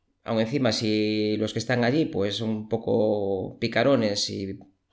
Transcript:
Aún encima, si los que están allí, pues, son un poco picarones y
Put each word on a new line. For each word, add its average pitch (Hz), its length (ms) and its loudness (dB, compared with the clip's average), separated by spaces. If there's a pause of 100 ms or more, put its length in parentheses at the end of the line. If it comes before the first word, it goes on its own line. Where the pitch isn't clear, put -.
(240)
Aún 110 160 0
encima, 117 320 0
si 107 680 0
los 107 160 -2
que 113 40 -4
están 120 260 0
allí, 147 200 2
pues, 101 320 -2
son 113 140 -4
un 107 180 -4
poco 104 920 0
picarones 113 680 2
y 98 320 -8 (320)